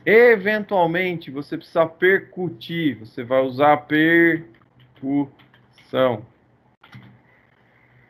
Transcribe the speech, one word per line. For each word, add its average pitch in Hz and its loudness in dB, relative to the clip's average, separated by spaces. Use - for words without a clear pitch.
Eventualmente, 185 2
você 143 -10
precisa 165 -2
percutir. 170 -2
Você 113 -14
vai 131 0
usar 143 0
percussão. 165 0